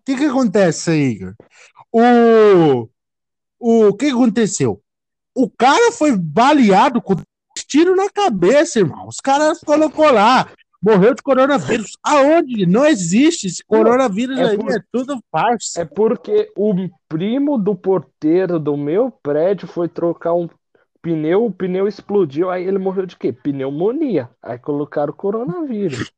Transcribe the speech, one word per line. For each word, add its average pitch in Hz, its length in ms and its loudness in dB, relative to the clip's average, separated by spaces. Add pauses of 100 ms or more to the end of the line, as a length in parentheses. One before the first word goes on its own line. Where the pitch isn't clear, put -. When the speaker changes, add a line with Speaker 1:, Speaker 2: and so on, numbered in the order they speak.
Speaker 1:
O - 40 -20
que 269 120 -4
que 269 80 -2
acontece, 214 680 0
Igor? 113 420 -2 (560)
O... 214 960 4 (720)
o, 226 300 4
o 196 80 2
que 254 100 -4
que 294 60 0
aconteceu? 214 720 0 (520)
O 247 140 0
cara 339 440 2
foi 302 240 0
baleado 226 840 2
com - 140 -2 (520)
tiro 349 300 2
na 392 140 0
cabeça, 262 680 0
irmão. 127 280 -2
Os 113 100 -16
caras 302 420 0
colocou 302 520 2
lá. 220 340 4 (380)
Morreu 214 300 4
de - 80 -10
coronavírus. 247 720 0 (100)
Aonde? 269 640 2
Não 208 180 4
existe. 247 600 0
Esse - 240 -10
Speaker 2:
Não, 214 80 2
Speaker 1:
coronavírus 254 580 0
Speaker 2:
é 254 120 -2
Speaker 1:
aí 208 100 0
Speaker 2:
por-, 226 140 -4
Speaker 1:
é 220 180 -4
tudo 254 400 -6
farsa. 180 520 -4
Speaker 2:
é - 20 -4
porque 214 720 -2
o 208 180 0 (340)
primo 247 480 -2
do 208 200 0
porteiro 175 840 -2
do 147 180 -4
meu 160 320 -2
prédio 165 600 -4
foi 170 200 -6
trocar 170 460 -4
um 175 140 -4 (520)
pneu, 170 460 -2
o 208 60 -6
pneu 185 340 -4
explodiu, 185 640 -4
aí 180 160 -6
ele 190 120 -2
morreu 190 280 -6
de 180 100 -20
quê? 156 160 -6
Pneumonia. 147 960 -4 (140)
Aí 120 160 -12
colocaram 147 540 -6
coronavírus. 220 1040 -8